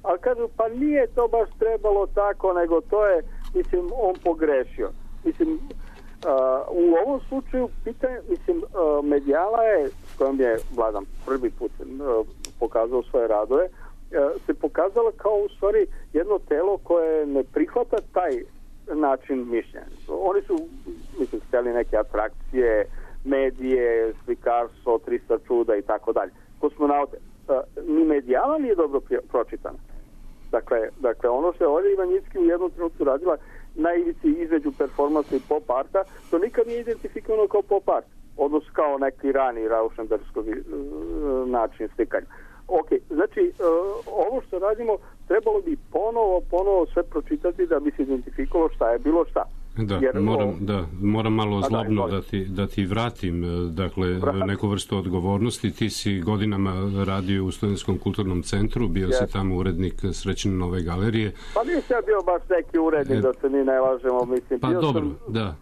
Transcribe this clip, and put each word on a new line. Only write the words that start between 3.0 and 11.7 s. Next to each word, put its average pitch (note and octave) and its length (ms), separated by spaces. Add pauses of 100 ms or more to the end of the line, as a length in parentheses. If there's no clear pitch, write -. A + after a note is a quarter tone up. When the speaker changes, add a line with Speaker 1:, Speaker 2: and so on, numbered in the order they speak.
Speaker 1:
je, F3+ 160 (300)
mislim, F3+ 300 (160)
on F#3 200
pogrešio.” D3+ 720 (340)
Mislim, D#3+ 360 (640)
a, D#3 120 (380)
u F3 120 (140)
ovom B3+ 220
slučaju, C4 480 (140)
pitanje, B3 440
mislim, E4+ 380
a, D3+ 400
Medijala D3 600
je, G#3 240
s - 280
kojom C3+ 240
je A#2 180 (120)
Vladan A2 340 (180)
prvi B2+ 280
put, A2+ 280